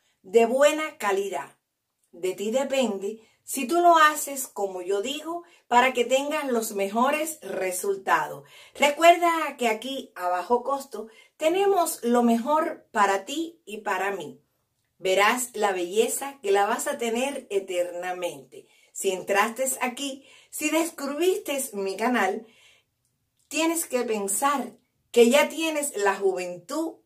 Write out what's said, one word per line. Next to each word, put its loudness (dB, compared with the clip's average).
de 4
buena 2
calidad. -4
De -6
ti -6
depende -2
si -6
tú 2
lo 8
haces 2
como -6
yo -2
digo, -8
para 4
que 0
tengas -2
los -2
mejores -2
resultados. -2
Recuerda 4
que 0
aquí -6
a -4
bajo 0
costo -6
tenemos 2
lo 4
mejor 0
para 0
ti -8
y -12
para -2
mí. -10
Verás 2
la 0
belleza -2
que 0
la 4
vas -2
a -4
tener -4
eternamente. -6
Si -2
entraste 0
aquí, -6
si -6
descubriste -2
mi -4
canal, 0
tienes 0
que -2
pensar -2
que 8
ya 6
tienes -4
la 2
juventud -4